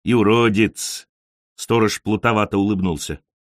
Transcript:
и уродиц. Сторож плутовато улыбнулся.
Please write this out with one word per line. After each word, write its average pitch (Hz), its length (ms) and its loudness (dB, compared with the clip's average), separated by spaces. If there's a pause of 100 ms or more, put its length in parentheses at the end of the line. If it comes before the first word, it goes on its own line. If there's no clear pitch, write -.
и 113 120 0
уродиц. 110 920 0 (480)
Сторож 110 460 -2
плутовато 104 560 -2
улыбнулся. 92 640 -2 (380)